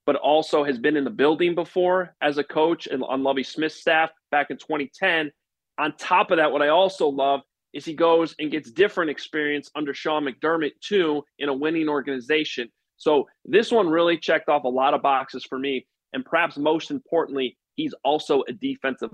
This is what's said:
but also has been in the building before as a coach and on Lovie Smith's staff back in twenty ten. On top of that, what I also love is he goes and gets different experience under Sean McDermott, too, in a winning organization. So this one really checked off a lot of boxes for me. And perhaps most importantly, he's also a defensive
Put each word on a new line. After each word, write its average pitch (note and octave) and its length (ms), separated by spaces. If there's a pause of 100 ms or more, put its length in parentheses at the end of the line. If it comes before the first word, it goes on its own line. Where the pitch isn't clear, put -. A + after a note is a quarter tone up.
but C#3+ 120
also D3+ 460
has C#3 140
been D3 200
in C#3 60
the B2 60
building D#3 460
before F3+ 640
as C#3+ 160
a C#3+ 60
coach D#3+ 440
and C3 160
on C3+ 200
Lovie C3+ 200
Smith's D#3 360
staff D#3+ 300 (200)
back C#3+ 220
in C3 60
twenty D3 360
ten. D#3+ 380 (480)
On D3+ 180
top - 340
of F3 60
that, D3+ 140
what D3 100
I D3 60
also F3 400
love C#3 340 (320)
is D3 100
he E3 100
goes E3 460
and D3+ 120
gets C#3+ 200
different F3 400
experience D3 640
under D3 180
Sean D3+ 300
McDermott, D#3 560
too, D#3 440 (160)
in C#3+ 100
a C#3 40
winning D#3 360
organization. C3+ 800 (280)
So D3 300 (160)
this G3+ 280
one G#3+ 180
really E3+ 280
checked D#3+ 300
off D3 160
a B2+ 60
lot C3 240
of C3+ 80
boxes C3+ 420
for C3 160
me. C3+ 260 (280)
And B2+ 100
perhaps E3 320
most D#3 360
importantly, C#3 640 (160)
he's D#3 200 (120)
also D3 420
a B2+ 60
defensive B2+ 600